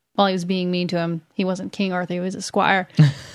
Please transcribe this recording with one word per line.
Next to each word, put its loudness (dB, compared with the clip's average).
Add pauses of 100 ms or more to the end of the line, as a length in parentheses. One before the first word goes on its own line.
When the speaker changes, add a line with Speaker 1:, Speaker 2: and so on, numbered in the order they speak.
(140)
Speaker 1:
while 4
he 2
was -2
being -2
mean 0
to -2
him, -2 (140)
he -2
wasn't -4
King -2
Arthur, -2
he -4
was -4
a -10
squire. 0
Speaker 2:
<laughs> -8 (360)